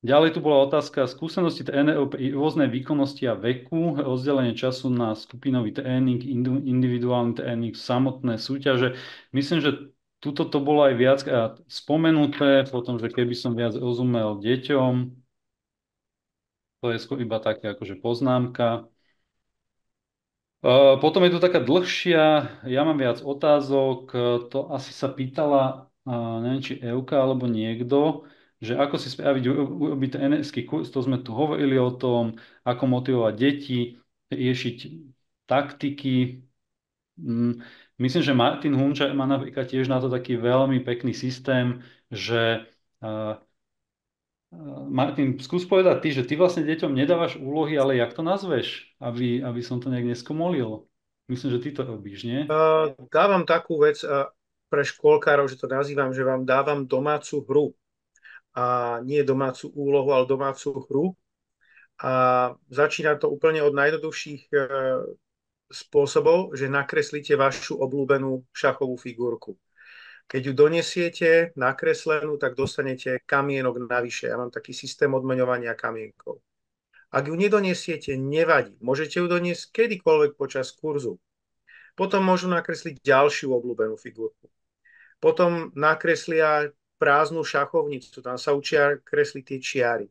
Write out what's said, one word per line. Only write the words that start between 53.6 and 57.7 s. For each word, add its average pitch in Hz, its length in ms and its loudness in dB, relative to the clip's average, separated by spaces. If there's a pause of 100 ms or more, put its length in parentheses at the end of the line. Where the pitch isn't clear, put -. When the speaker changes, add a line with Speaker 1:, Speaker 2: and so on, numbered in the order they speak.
Speaker 2:
vec, 147 240 4
e, 139 240 -2 (460)
pre 147 100 2
škôlkárov, 147 640 4
že 135 140 -8
to 127 100 -6
nazývam, 139 400 0
že 131 160 -2
vám 131 220 0
dávam 139 340 2
domácu 143 640 -2
hru. 147 200 2 (920)